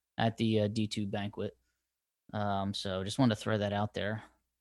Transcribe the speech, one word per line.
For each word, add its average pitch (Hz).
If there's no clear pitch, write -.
at 113
the, 110
uh, 104
D 107
two 104
banquet. 101
Um, 101
so 95
just 101
wanted 120
to -
throw 107
that 101
out 104
there. 104